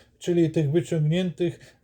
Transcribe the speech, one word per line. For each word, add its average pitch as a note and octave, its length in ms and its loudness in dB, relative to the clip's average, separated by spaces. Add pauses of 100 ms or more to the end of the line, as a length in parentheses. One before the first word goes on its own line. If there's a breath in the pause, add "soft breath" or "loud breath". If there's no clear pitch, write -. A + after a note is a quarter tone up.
(180 soft breath)
czyli E3+ 320 0
tych D3+ 200 0
wyciągniętych, E3+ 1120 -2